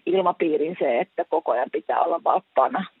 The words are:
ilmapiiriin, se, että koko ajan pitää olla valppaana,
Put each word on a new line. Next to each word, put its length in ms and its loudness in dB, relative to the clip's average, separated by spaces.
ilmapiiriin, 720 0
se, 220 0
että 280 -6
koko 240 -2
ajan 200 -2
pitää 280 -2
olla 240 0
valppaana, 600 0